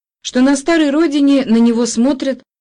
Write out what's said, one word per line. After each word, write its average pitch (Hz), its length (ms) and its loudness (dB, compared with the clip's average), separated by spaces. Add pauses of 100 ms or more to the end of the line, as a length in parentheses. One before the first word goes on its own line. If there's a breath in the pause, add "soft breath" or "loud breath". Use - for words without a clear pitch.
(200)
что - 220 -2
на 277 140 2
старой 311 340 0
родине 277 560 0
на 220 100 2
него 233 300 2
смотрят, 269 560 -2 (180)